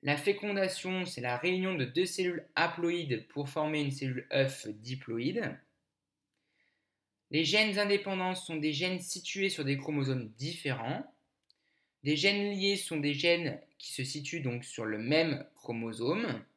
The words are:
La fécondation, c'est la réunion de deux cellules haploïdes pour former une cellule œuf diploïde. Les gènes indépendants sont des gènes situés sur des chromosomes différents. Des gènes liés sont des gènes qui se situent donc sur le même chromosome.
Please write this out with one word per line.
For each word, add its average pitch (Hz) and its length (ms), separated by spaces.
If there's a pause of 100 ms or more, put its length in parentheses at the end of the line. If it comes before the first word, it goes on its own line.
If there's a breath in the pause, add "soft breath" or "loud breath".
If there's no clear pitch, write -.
La 147 120
fécondation, 190 880
c'est - 160
la 123 160
réunion 185 380
de 139 100
deux 165 200
cellules 180 400 (100)
haploïdes 170 720
pour 139 180
former 151 320
une 143 120
cellule 131 420
œuf 135 340
diploïde. 123 880 (1700 soft breath)
Les 156 140
gènes 202 340
indépendants 196 560
sont 170 220
des 151 160
gènes 180 260
situés 190 500
sur 170 140
des 139 140
chromosomes 135 540
différents. 135 760 (920)
Des 147 140
gènes 202 340
liés 196 240
sont 180 220
des 147 160
gènes 170 480 (160)
qui - 160
se 131 100
situent 147 380
donc 123 240
sur - 180
le 110 140
même 143 580
chromosome. 117 880 (140)